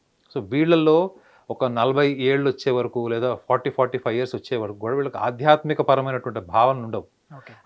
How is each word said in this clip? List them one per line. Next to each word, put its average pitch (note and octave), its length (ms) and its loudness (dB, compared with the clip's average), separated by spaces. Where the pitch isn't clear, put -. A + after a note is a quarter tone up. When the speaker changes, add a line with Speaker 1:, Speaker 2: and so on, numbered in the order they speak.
Speaker 1:
So C#3 40 -2
వీళ్ళల్లో D#3 480 4
ఒక A#2+ 200 -4
నలభై C3 360 2
ఏళ్ళు C#3 260 2
వచ్చే C3+ 240 -2
వరకు A#2+ 360 -2
లేదా A#2 200 0
ఫార్టీ, B2 280 -2
ఫార్టీ B2+ 280 0
ఫైవ్ A#2 200 -2
ఇయర్స్ B2+ 180 -4
వచ్చే B2 200 -6
వరకు G#2 220 -6
కూడా A2 180 -4
వీళ్ళకి C3+ 220 -6
ఆధ్యాత్మిక D3+ 640 2
పరమైనటువంటి C3 580 -2
భావనలు B2 360 2
ఉండవు. G#2+ 200 -8
Speaker 2:
ఓకే. C3+ 160 -20